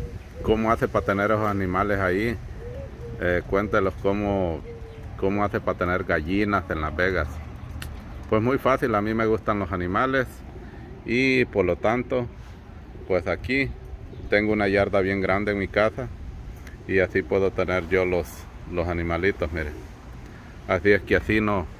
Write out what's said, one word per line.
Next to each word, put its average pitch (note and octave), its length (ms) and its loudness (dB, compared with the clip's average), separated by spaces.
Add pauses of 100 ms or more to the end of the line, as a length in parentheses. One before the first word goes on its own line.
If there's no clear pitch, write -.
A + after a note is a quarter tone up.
(420)
¿cómo A2 300 2
hace A#2 160 2
para G2+ 160 2
tener G2+ 260 2
esos G#2+ 160 4
animales G2 540 2
ahí? G2 340 2 (840)
Eh, F2 260 2
cuéntelos G2 460 2 (100)
cómo, G2 600 0 (560)
cómo G2+ 260 2
hace G2+ 160 0
para F2+ 160 -2
tener F2+ 280 0
gallinas F#2 680 2
en E2 100 -2
Las D2+ 160 -4
Vegas". F2 320 2 (1040)
Pues A2 100 6
muy B2 160 2
fácil, B2+ 380 2
a G2+ 80 4
mí G#2+ 100 0
me A2+ 140 2
gustan A2 320 2
los F#2+ 120 -2
animales A2 560 0 (760)
y B2+ 400 4
por G2+ 220 2
lo F2 100 2
tanto, A#2+ 500 0 (800)
pues F2+ 200 0
aquí B2 420 0 (640)
tengo G#2+ 240 6
una G#2 120 4
yarda G2 360 4
bien G2 180 2
grande G2 320 2
en G2+ 60 0
mi F#2+ 100 0
casa A2 400 2 (800)
y F#2+ 120 6
así F#2 200 4
puedo F#2+ 300 2
tener F2+ 400 0
yo F#2 160 4
los, F2+ 220 2 (440)
los F2 160 0
animalitos, E2+ 640 0
miren. D2+ 220 -4 (960)
Así G2 220 4
es G2+ 120 6
que - 140 2
así G#2+ 260 2
no, G#2 240 2 (140)